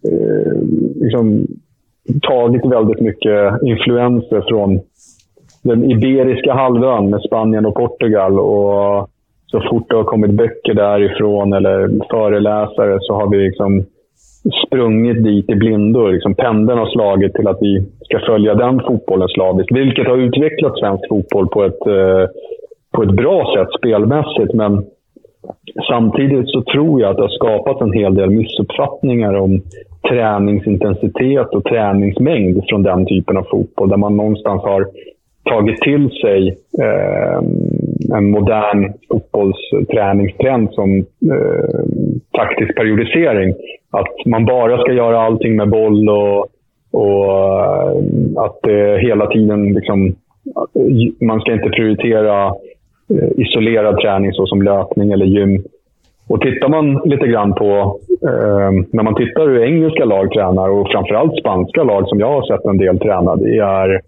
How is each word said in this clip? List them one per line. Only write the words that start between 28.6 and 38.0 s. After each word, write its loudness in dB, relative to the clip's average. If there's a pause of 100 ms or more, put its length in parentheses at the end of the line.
om 0 (480)
träningsintensitet 0
och -4
träningsmängd 0
från 0
den 0
typen -2
av -4
fotboll, -2
där 2
man 0
någonstans -2
har 0 (580)
tagit 0
till 2 (120)
sig, 2 (260)
eh, 0 (800)